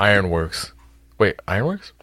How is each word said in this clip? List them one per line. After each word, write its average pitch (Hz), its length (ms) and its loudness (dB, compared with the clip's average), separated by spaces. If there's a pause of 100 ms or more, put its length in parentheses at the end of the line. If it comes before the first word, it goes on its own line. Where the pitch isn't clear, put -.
Ironworks. 90 720 0 (460)
Wait, 98 180 2 (100)
Ironworks? 135 460 -4 (100)